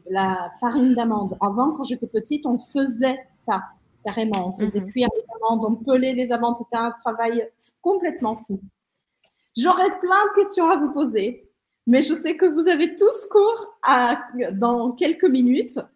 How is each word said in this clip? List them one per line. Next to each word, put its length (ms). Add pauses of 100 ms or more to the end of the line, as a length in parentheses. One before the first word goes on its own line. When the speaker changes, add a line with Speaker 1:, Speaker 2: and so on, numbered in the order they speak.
Speaker 1:
la 400 (120)
farine 320
d'amande. 480
Avant, 300
quand 120
j'étais 240
petite, 380
on 120
faisait 600 (140)
ça. 300 (400)
Carrément, 440
on 40
faisait 300
Speaker 2:
Mhm. 100
Speaker 1:
cuire 240
les 80 (120)
amandes, 300
on 100
pelait 380
les 180
amandes. 240
C'était 220
un 140
travail 560 (340)
complètement 540
fou. 240 (960)
J'aurais 440
plein 300
de 60
questions 340
à 80
vous 140
poser, 580 (360)
mais 160
je 120
sais 220
que 100
vous 220
avez 280
tous 340
cours 540
à, 400 (300)
dans 380
quelques 340
minutes. 540 (160)